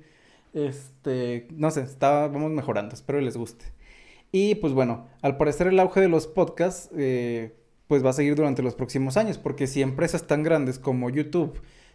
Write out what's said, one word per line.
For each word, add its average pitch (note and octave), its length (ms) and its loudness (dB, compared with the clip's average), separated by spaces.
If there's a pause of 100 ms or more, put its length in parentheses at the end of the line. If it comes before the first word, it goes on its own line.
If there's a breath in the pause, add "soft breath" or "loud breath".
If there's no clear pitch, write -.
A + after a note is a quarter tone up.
(560 soft breath)
este, B2+ 1000 -4
no D3+ 160 0
sé, D3 120 -2
está, D3 460 2
vamos D3 220 -4
mejorando, A2+ 440 -4
espero C#3 260 -4
les B2 160 -2
guste. - 300 -10 (680 soft breath)
Y, G3+ 220 4
pues, E3+ 180 0
bueno, B2 340 0 (140 loud breath)
al C3+ 160 0
parecer D#3 300 2
el F#3 120 6
auge F#3 220 4
de F#3+ 80 6
los D#3+ 180 2
podcasts, F3+ 720 0
eh, A#2+ 560 -2 (360)
pues, C#3+ 140 4
va D3 80 4
a D#3 40 0
seguir D3 220 2
durante C#3+ 260 2
los B2 120 -2
próximos C3+ 440 -2
años, G#3+ 180 0
porque C#3 300 -4
si C3+ 160 -2
empresas D#3 440 -2
tan D3 160 2
grandes D3 360 0
como B2 320 -2
YouTube, D3+ 500 -2 (340 soft breath)